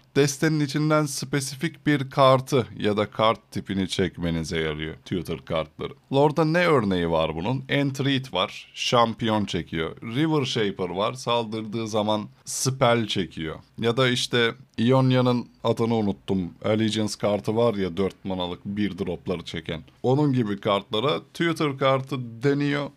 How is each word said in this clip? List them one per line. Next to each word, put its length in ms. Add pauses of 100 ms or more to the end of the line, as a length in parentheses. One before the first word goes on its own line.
(160)
Destenin 440
içinden 460
spesifik 800
bir 240
kartı 560 (120)
ya 180
da 140
kart 400
tipini 380
çekmenize 720
yarıyor 340 (100)
tutor 340
kartları. 540 (200)
Lore'da 320
ne 220
örneği 440
var 240
bunun? 340
Entreat 680
var, 400
şampiyon 680
çekiyor. 580
River 420
Shaper 440
var, 240
saldırdığı 760
zaman 400 (160)
spell 640
çekiyor. 500 (220)
Ya 180
da 120
işte 460 (240)
Ionia'nın 680 (180)
adını 300
unuttum. 560 (140)
Allegiance 560
kartı 360
var 180
ya, 220
dört 280
manalık 400
bir 340
dropları 460
çeken. 380 (200)
Onun 300
gibi 280
kartlara 600 (140)
tutor 440
kartı 640
deniyor. 540